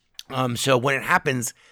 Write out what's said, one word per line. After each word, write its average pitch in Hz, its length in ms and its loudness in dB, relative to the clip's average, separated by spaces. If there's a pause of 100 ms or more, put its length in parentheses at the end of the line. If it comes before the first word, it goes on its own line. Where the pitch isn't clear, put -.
(300)
Um, 127 260 -2
so 131 220 2
when 135 160 0
it 127 80 -2
happens, 131 520 0 (180)